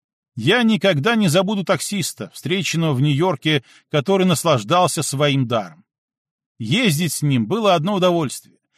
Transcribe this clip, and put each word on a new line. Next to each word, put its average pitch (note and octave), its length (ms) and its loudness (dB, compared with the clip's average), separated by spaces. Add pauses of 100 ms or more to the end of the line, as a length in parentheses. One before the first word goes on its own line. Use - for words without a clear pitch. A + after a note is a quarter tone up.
(360)
Я E3 260 2
никогда G3 540 2
не G#3 140 2
забуду F#3+ 340 0
таксиста, E3+ 680 -4
встреченного D#3+ 600 -2
в B2+ 80 0
Нью-Йорке, D3+ 600 0 (260)
который F#3 380 2
наслаждался E3 760 2
своим C3+ 460 0
даром. G#2 360 -4 (760)
Ездить D#3+ 540 0
с - 100 -8
ним C3 240 0
было G3+ 260 2
одно F3 220 0
удовольствие, E3+ 640 -2 (180)